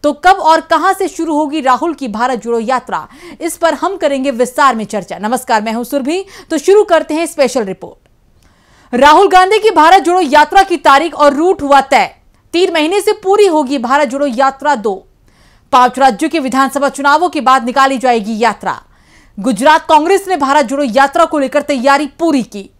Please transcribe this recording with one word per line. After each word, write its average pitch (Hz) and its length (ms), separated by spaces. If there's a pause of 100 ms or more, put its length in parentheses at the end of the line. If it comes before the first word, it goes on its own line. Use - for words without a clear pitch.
तो 294 100
कब 370 220
और 320 260
कहां 330 320
से 381 140
शुरू 320 280
होगी 302 260
राहुल 262 320
की 269 140
भारत 233 360
जोड़ो 233 160
यात्रा, 226 480 (340)
इस 330 160
पर 330 160
हम 349 240
करेंगे 277 340
विस्तार 247 440
में 220 100
चर्चा। 196 320
नमस्कार, 220 440
मैं 220 120
हूं 240 100
सुरभि। 285 420 (240)
तो 330 80
शुरू 403 260
करते 320 300
हैं 330 120
स्पेशल 277 380
रिपोर्ट। - 440 (880)
राहुल 302 340
गांधी 381 300
की 427 120
भारत 339 320
जोड़ो 359 180
यात्रा 302 420
की 370 140
तारीख 294 380
और 285 180
रूट 330 280
हुआ 277 200
तय। 254 340 (380)
तीन 359 200
महीने 330 280
से 427 100
पूरी 415 360
होगी 294 300
भारत 269 300
जोड़ो 277 180
यात्रा 269 500
दो। 202 320 (640)
पांच 247 280
राज्यों 269 300
के 330 100
विधानसभा 269 500
चुनावों 285 400
के 302 120
बाद 254 240
निकाली 269 320
जाएगी 226 420
यात्रा। 202 420 (580)
गुजरात 269 500
कांग्रेस 339 380
ने 370 100
भारत 285 280
जोड़ो 277 180
यात्रा 277 420
को 320 140
लेकर 277 220
तैयारी 277 440
पूरी 285 380
की। 202 260 (100)